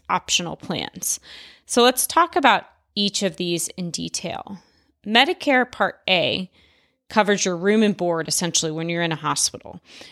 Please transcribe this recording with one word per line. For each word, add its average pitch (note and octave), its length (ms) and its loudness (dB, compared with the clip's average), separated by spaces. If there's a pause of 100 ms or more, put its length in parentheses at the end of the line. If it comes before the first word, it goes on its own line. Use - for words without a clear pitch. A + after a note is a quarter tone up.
optional F3 460 -2
plans. - 640 -6 (460)
So - 180 2
let's B3+ 240 4
talk E4 300 2
about B3 300 4 (280)
each G3+ 300 0
of F3 140 -2
these E3+ 300 -2
in F3 220 -8
detail. - 680 -8 (460)
Medicare B3+ 680 2
Part - 360 -2
A F3 400 0 (600)
covers G#3 360 2
your F3+ 120 0
room G#3 260 4
and G#3 140 2
board, E3 320 -2
essentially, E3 420 -2
when E3 180 -6
you're E3+ 140 -2
in E3 80 -2
a D#3 60 -2
hospital. - 640 -4 (320)